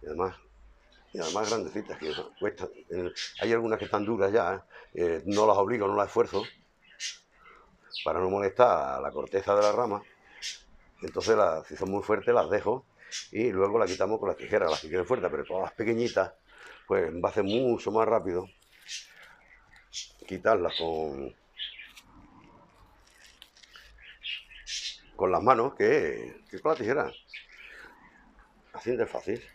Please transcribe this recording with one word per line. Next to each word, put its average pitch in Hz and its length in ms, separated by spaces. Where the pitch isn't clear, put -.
Y - 20
además, 82 320
y - 60
además 92 300
grandecitas, 107 480
que 78 160
cuestan, 98 300
eh, 90 200
hay 113 140
algunas 113 260
que 104 60
están 104 200
duras 98 260
ya, 101 220
¿eh? - 80
Eh, 85 320
no 101 220
las 101 100
obligo, 101 300
no 101 80
las 101 140
esfuerzo, 107 340
para 80 140
no 92 100
molestar 95 680
a 67 40
la 71 80
corteza 95 460
de 104 80
la 104 80
rama. 104 320
Entonces, 104 320
las, 85 300
si 78 100
son 92 140
muy 98 140
fuertes, 104 280
las 110 160
dejo 101 380
y 113 180
luego 101 300
las 98 100
quitamos 95 300
con 98 100
las 87 80
tijeras, 101 320
las 78 120
que 80 60
queden 87 200
fuertes, 95 240
pero 76 120
todas 90 200
las 85 80
pequeñitas, 113 600
pues 92 240
va 85 180
a - 40
ser 104 100
mucho 113 480
más 110 160
rápido 95 400
quitarlas 92 500
con, 78 580
con 92 160
las 85 100
manos 120 320
que, 80 760
que 98 80
con 156 140
la 151 40
tijera. 127 340
Así 120 220
de 110 120
fácil. - 360